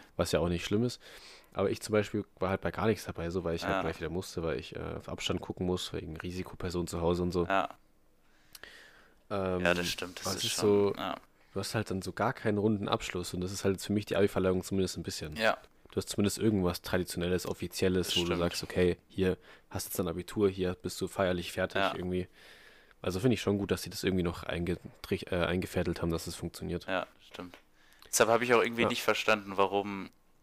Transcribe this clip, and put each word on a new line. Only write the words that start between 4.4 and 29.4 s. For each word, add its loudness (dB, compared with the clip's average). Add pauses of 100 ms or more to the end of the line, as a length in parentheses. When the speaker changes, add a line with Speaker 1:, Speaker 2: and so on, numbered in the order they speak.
Speaker 1:
weil -2
ich, -12
äh, -8 (180)
auf -14
Abstand -4
gucken -4
muss, -2
wegen -8
Risikoperson -6
zu -6
Hause 4
und 0
so. 2
Speaker 2:
Ja. 2 (1600)
Speaker 1:
Ähm, 0
Speaker 2:
Ja, 4
das -2
stimmt, -6
das -6
Speaker 1:
aber -2
es -4
Speaker 2:
ist 0
Speaker 1:
ist -2
Speaker 2:
schon, 6
Speaker 1:
so, 6
Speaker 2:
ja. -4 (360)
Speaker 1:
du -4
hast -4
halt -2
dann -4
so -8
gar 0
keinen 0
runden 2
Abschluss -2
und -4
das -4
ist -4
halt 2
für -2
mich 2
die 0
Abi-Verleihung 4
zumindest 0
ein -6
bisschen. -8
Speaker 2:
Ja. 4 (340)
Speaker 1:
Du -10
hast -2
zumindest 0
irgendwas 2
Traditionelles, -2
Offizielles, 0
Speaker 2:
Das 0
Speaker 1:
wo 2
du 0
Speaker 2:
stimmt. 2
Speaker 1:
sagst, 0
okay, 2 (120)
hier 2 (320)
hast -6
du -12
jetzt -6
dein 0
Abitur, 2
hier 0
bist -8
du -2
feierlich 0
fertig -2
Speaker 2:
Ja. 2
Speaker 1:
irgendwie. -2 (760)
Also -2
finde 4
ich 0
schon 2
gut, -2
dass -2
sie -10
das -6
irgendwie 2
noch -4
eingetrich-, -4
äh, 2
eingefädelt 0
haben, 0
dass -2
es -8
funktioniert. -8
Speaker 2:
Ja, -2 (140)
stimmt. -16 (480)
Deshalb 6
habe 6
ich 6
auch 8
irgendwie 2
Speaker 1:
Ja. 4
Speaker 2:
nicht -2
verstanden, 2